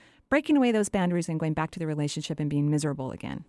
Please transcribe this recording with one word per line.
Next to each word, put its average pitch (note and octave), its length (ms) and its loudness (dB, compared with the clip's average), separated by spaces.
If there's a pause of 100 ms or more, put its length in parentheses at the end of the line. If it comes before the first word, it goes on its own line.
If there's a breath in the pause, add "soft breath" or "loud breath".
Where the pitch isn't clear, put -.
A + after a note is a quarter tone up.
(280 soft breath)
breaking D4 300 4
away B3 140 4
those G#3+ 180 2
boundaries F3 400 0
and D#3+ 100 -2
going D#3+ 140 0
back D#3 180 -2
to - 80 -12
the E3 60 -4
relationship D3+ 540 -4
and D3+ 100 0
being C#3+ 220 2
miserable C#3+ 400 -2
again. - 380 -10